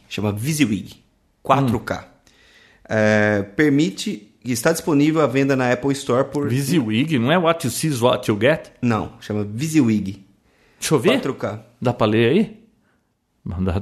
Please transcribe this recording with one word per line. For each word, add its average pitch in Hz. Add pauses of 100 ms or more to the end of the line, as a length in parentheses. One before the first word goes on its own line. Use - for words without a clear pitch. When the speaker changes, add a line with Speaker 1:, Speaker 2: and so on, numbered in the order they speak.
Speaker 1:
chama 101
Vysiwyg, 110 (460)
quatro 131
K. -
Speaker 2:
Hum. - (840)
Speaker 1:
É, 107 (120)
permite, 151 (160)
está 127
disponível 156
à 147
venda 139
na 127
Apple 139
Store 135
por 143
Speaker 2:
Vysiwyg, 135
não 117
é 170
What 165
You 120
See -
Is 131
What -
You 107
Get? 143 (100)
Speaker 1:
Não, 110
chama 104
Vysiwyg. 110 (560)
Speaker 2:
Deixa -
eu 143
ver. 135
Speaker 1:
Quatro 196
K. 107 (160)
Speaker 2:
Dá 120
pra 117
ler 110
aí? 196 (880)
Manda 92